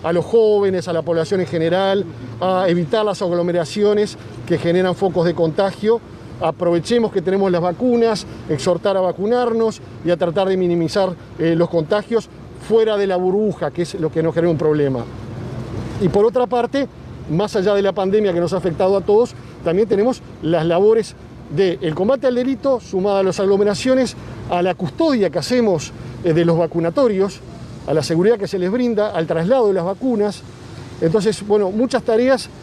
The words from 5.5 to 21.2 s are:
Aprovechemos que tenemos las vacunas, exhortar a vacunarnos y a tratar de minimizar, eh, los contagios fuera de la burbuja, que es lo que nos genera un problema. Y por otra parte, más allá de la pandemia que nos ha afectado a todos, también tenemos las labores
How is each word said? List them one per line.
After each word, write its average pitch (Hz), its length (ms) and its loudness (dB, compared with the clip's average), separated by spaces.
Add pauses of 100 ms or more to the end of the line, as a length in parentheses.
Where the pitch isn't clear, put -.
Aprovechemos 175 720 0
que 196 100 -2
tenemos 190 300 0
las 175 100 2
vacunas, 226 640 0 (240)
exhortar 180 480 0
a 185 40 2
vacunarnos 220 800 0 (240)
y 165 40 0
a 175 80 2
tratar 175 300 0
de 190 100 2
minimizar, 175 560 0 (240)
eh, 165 180 2
los 170 140 2
contagios 208 600 0 (380)
fuera 220 280 4
de 202 120 2
la 185 100 0
burbuja, 185 540 0
que 175 100 -4
es 170 140 -6
lo 160 160 -2
que 160 120 0
nos 165 100 0
genera 170 180 2
un 156 60 0
problema. 143 460 2 (960)
Y 196 80 2
por 202 180 4
otra 240 220 2
parte, 240 400 -2 (420)
más 196 260 0
allá 202 200 2
de 202 60 2
la 196 100 2
pandemia 196 420 2
que 170 60 0
nos 170 140 0
ha 196 40 0
afectado 180 400 0
a 190 40 -2
todos, 214 340 2 (280)
también 185 240 2
tenemos 220 340 0 (200)
las 160 240 0
labores 202 500 2 (400)